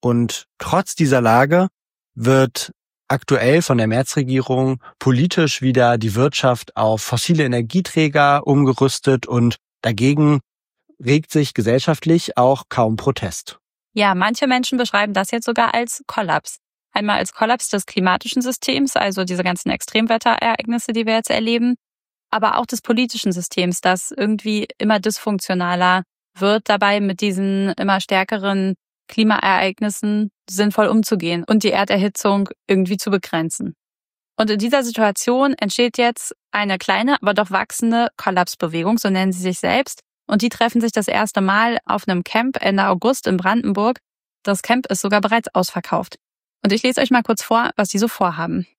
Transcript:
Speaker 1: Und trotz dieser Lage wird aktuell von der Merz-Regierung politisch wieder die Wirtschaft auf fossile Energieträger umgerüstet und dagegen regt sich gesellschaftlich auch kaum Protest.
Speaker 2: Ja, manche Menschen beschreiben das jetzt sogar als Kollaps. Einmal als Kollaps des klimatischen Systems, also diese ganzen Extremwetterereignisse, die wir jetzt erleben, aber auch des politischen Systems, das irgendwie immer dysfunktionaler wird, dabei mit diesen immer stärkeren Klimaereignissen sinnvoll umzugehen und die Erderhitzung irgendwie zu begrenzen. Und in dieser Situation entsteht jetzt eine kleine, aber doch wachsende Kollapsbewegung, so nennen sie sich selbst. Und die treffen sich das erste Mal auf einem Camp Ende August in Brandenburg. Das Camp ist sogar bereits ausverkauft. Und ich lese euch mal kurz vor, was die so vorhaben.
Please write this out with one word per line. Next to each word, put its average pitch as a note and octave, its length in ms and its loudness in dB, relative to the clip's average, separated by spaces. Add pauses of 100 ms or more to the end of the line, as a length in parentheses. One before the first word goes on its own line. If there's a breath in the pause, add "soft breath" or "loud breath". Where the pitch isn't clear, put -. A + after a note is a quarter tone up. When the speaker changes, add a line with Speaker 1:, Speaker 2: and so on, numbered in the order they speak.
Speaker 1:
Und A#2+ 440 0 (100)
trotz - 380 -2
dieser C3+ 260 2
Lage C#3+ 480 4 (440)
wird C3 600 0 (340)
aktuell C3+ 540 2
von C3+ 160 0
der A2 100 2
Merz-Regierung C3 960 0 (180 loud breath)
politisch D#3 640 2
wieder B2 360 4
die A2 180 -2
Wirtschaft B2 600 0
auf A2 260 0
fossile D3+ 440 0
Energieträger C#3+ 1000 2
umgerüstet C3+ 840 2
und A#2+ 280 2 (260)
dagegen C#3 600 2 (600)
regt C#3+ 300 0
sich D3 220 0
gesellschaftlich C#3 840 0
auch B2+ 320 2
kaum A2 300 0
Protest. - 640 -6 (340)
Speaker 2:
Ja, G3+ 200 2
manche G#3 320 0
Menschen B3+ 320 0
beschreiben G#3 360 -2
das F#3+ 180 -2
jetzt A#3 140 -4
sogar A#3 280 0
als A#3+ 320 -4
Kollaps. E3 520 -4 (340)
Einmal G#3 280 -2
als F#3 120 -4
Kollaps A#3 380 -2
des G3+ 160 -4
klimatischen F#3 560 -2
Systems, C4 560 -2
also F#3+ 260 -2
diese F3+ 200 -4
ganzen F3+ 260 -4
Extremwetterereignisse, A3+ 1200 -2
die A3 140 -2
wir A3 80 0
jetzt A3+ 160 -2
erleben, A#3 460 0 (540)
aber A3 280 0
auch A#3 80 -2
des A3+ 160 -8
politischen A#3 500 -2
Systems, F3+ 480 -4
das F#3 320 -2
irgendwie G#3+ 560 -2 (120)
immer G#3+ 200 2
dysfunktionaler F3+ 1040 -2 (340)
wird, G#3 300 0
dabei G3+ 320 2
mit G3 220 -2
diesen G3 560 0
immer G3 240 0
stärkeren F#3+ 720 -2 (320)
Klimaereignissen G#3 1200 0 (180)
sinnvoll G#3 380 2
umzugehen F3 560 0
und G#3+ 200 2
die G#3 80 2
Erderhitzung G3 760 0 (180)
irgendwie F#3+ 300 2
zu G3+ 140 -4
begrenzen. E3 640 -4 (600)
Und A3 140 0
in G#3 80 0
dieser A#3+ 260 2
Situation A#3 680 0
entsteht A#3 440 -2
jetzt A#3+ 360 -2 (180)
eine G3+ 260 -2
kleine, G#3+ 440 0
aber G3+ 120 0
doch G3+ 180 0
wachsende A#3 640 0
Kollapsbewegung, F3+ 800 -2
so G#3 120 -2
nennen F#3+ 220 0
sie F3+ 100 -6
sich F#3 180 -2
selbst. A3+ 420 -2 (240)
Und G#3 160 0
die A#3+ 80 0
treffen A#3 320 0
sich A3+ 100 0
das G#3 160 -2
erste G#3 340 -2
Mal G#3+ 440 0
auf - 220 -4
einem F3+ 160 -2
Camp A#3+ 380 -2
Ende G3 260 0
August G3+ 400 0
in F#3 100 0
Brandenburg. G#3 600 0 (440)
Das G3 180 -2
Camp B3 260 0
ist G3 140 -4
sogar G#3 200 0
bereits A3+ 320 0
ausverkauft. - 640 -4 (460)
Und G3 80 2
ich A3 100 0
lese B3+ 200 0
euch C4 100 2
mal A#3+ 120 4
kurz - 200 -2
vor, A#3 320 0
was G3+ 140 0
die G3 100 -2
so A3+ 80 2
vorhaben. E3 580 -4 (140)